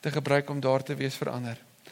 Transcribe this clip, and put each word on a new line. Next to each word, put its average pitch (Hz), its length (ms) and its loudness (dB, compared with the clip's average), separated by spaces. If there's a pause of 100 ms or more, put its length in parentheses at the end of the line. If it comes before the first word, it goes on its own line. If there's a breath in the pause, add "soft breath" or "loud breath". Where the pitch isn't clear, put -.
te 156 100 -4
gebruik 143 400 2
om 143 100 -4
daar 131 220 4
te - 120 -4
wees 135 200 -4
vir - 140 -4
ander. 120 300 -6 (340 loud breath)